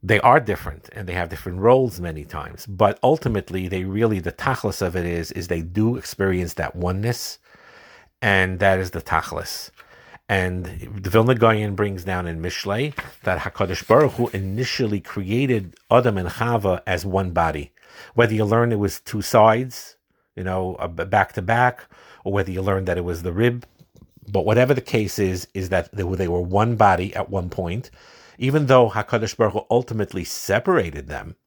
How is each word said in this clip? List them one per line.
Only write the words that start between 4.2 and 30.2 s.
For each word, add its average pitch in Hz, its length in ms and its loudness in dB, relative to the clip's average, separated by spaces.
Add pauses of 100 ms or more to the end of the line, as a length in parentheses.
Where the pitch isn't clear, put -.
the 85 120 -6
tachlis - 500 -4
of 87 140 -2
it 87 100 -2
is, 85 280 -4
is 87 160 -10
they 87 120 -2
do 107 360 0
experience 90 560 -2
that - 220 -6
oneness, 95 640 -4 (840)
and 95 380 2
that 95 200 4
is 92 120 -4
the 82 100 -8
tachlis. - 720 -4 (580)
And 92 360 0 (360)
the 95 80 -6
Vilna 113 260 4
Gaon 107 400 2
brings 95 300 -4
down 90 220 -4
in 82 140 -6
Mishlei 104 560 -6 (260)
that 90 160 -2
HaKadosh - 480 -4
Baruch 135 260 6
Hu 120 160 -2
initially 104 720 -4
created 107 760 -2 (160)
Adam 113 260 4
and 90 120 -4
Chava 101 580 0
as 90 180 -2
one 95 260 -2
body. 80 420 -2 (400)
Whether 117 200 4
you 110 100 2
learn 113 280 2
it 107 80 0
was 101 200 -2
two - 220 -8
sides, 113 760 4 (400)
you 95 80 -10
know, 92 320 -4
uh, - 120 -6
b-, 85 180 -6
back 98 280 0
to 107 80 -6
back, 117 440 2 (400)
or 98 80 -4
whether 98 180 0
you 92 100 -4
learn 95 240 0
that 90 120 0
it 90 80 -4
was 85 160 -4
the 87 100 -4
rib, 120 340 0 (640)
but 98 180 0
whatever 123 280 4
the 123 80 0
case 107 360 -2
is, 92 360 -2
is 95 160 -6
that 92 260 -2
they 98 80 -4
were, 90 140 -2
they 92 100 -2
were 87 140 0
one 101 340 2
body 98 400 4
at - 140 -6
one 95 200 -4
point, 92 400 -6 (480)
even 139 280 2
though 127 240 8
HaKadosh 107 480 -2
Baruch 107 160 2
Hu 104 160 -4
ultimately 107 560 -2